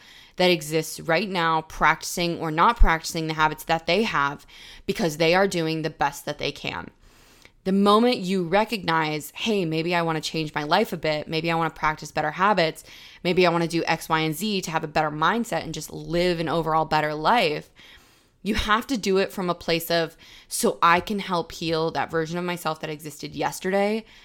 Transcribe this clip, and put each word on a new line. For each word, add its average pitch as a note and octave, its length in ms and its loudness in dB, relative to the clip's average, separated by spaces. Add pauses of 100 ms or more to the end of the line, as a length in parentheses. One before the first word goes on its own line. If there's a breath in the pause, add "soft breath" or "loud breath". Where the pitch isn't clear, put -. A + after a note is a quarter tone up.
(360 loud breath)
that F3+ 140 4
exists D#3 480 0
right E3 300 0
now, E3 320 0
practicing E3 800 0
or D#3 120 -4
not F3+ 280 4
practicing E3 480 4
the D#3 80 -2
habits D#3 300 0
that E3 220 -2
they F#3 160 4
have D3 440 -2 (400 loud breath)
because D#3 320 -2
they E3 160 4
are G3 120 4
doing D#3+ 360 -2
the D#3 80 -4
best C#3+ 340 -4
that D3+ 140 -8
they C#3+ 120 -4
can. - 400 -10 (720 soft breath)
The F#3+ 80 0
moment G#3 440 6
you F#3+ 280 -2
recognize, E3 920 0
"Hey, G#3 300 0
maybe D#3+ 280 0
I E3+ 80 2
wanna D#3+ 200 -2
change D#3 320 -4
my D3+ 100 -4
life F3+ 280 2
a F#3 40 -6
bit, D3+ 320 -2
maybe D#3+ 220 -2
I E3 40 0
wanna E3 160 0
practice D3+ 400 -4
better D3+ 220 -2
habits, F3 500 2 (400 loud breath)
maybe F3+ 240 4
I E3+ 40 6
wanna E3+ 180 2
do E3 160 -2
X, - 240 -2
Y, D#3+ 120 2
and D#3 140 0
Z G3 280 -2
to F3+ 80 -8
have D#3+ 120 -2
a D#3+ 60 -6
better D#3 220 0
mindset E3 540 0
and D#3 100 -8
just D#3 180 -12
live E3 480 0
an E3 80 -2
overall D#3+ 380 0
better D3+ 280 0
life," E3 560 0 (680 loud breath)
you - 140 -4
have A3 320 0
to C4+ 100 -4
do F#3+ 220 0
it G3 140 0
from F3+ 180 -4
a E3+ 40 0
place E3 360 -4
of, E3 260 0 (300 loud breath)
"So - 340 -2
I E3+ 200 6
can G3+ 180 -4
help F#3 320 -4
heal D#3+ 400 -2
that C#3+ 200 -4
version E3 280 -4
of F3 60 -4
myself E3 360 -6
that D#3 80 -10
existed D3+ 460 -12
yesterday, G3 720 -2 (180 loud breath)